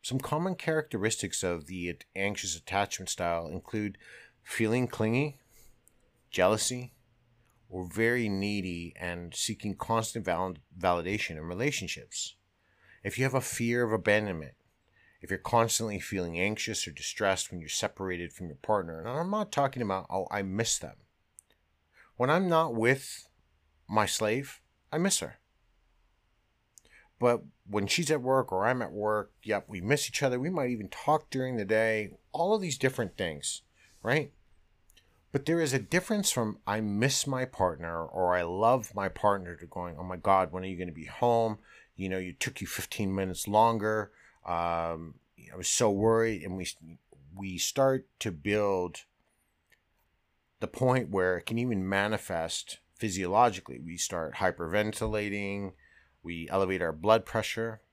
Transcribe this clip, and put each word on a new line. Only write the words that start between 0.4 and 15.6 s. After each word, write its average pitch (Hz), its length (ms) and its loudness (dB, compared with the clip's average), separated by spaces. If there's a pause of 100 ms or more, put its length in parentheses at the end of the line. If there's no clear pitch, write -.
characteristics 113 880 -2
of 85 240 -2
the 87 220 -6
at-, - 160 -10 (100)
anxious 95 420 -2
attachment 95 520 -2
style 85 380 -2
include 104 520 -6 (420)
feeling 117 460 0
clingy, 123 500 0 (920)
jealousy, 110 640 2 (760)
or 92 160 -6
very 113 420 2
needy 98 720 -2
and 87 360 -8
seeking 104 400 -4
constant 113 500 -2
val-, 90 300 0 (220)
validation 87 600 0
in 76 60 -10
relationships. 92 920 -6 (680)
If 101 160 -6
you 131 60 2
have 131 100 0
a 131 60 2
fear 117 420 0
of 110 100 2
abandonment, 98 600 2 (680)
if - 80 -16
you're 98 80 -2
constantly 110 640 2